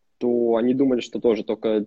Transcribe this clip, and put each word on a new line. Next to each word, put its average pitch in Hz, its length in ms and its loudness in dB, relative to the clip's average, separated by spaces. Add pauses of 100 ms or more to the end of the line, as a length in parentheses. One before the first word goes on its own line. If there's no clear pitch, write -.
(180)
то 120 380 0
они 123 180 2
думали, 131 260 2
что - 200 -10
тоже 107 240 0
только 110 420 -2